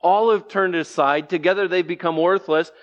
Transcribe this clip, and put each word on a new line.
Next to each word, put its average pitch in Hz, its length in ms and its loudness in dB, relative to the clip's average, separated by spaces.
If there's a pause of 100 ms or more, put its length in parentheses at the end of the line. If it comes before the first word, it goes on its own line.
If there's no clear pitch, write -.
All 208 280 2
have 208 160 0
turned 185 300 -2
aside. 147 520 0
Together 185 380 0
they've 175 200 -2
become 165 320 -4
worthless. 170 520 0 (120)